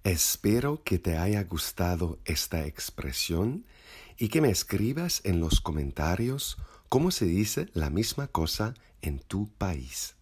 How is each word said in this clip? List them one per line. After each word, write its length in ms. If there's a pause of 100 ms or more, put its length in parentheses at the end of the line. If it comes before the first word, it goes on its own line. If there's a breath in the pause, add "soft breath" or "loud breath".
Espero 800
que 140
te 200
haya 260
gustado 800
esta 400
expresión 1000 (520 loud breath)
y 120
que 120
me 80
escribas 760
en 160
los 220
comentarios 960 (300 loud breath)
cómo 240
se 140
dice 480
la 160
misma 380
cosa 460 (280 soft breath)
en 180
tu 300
país. 720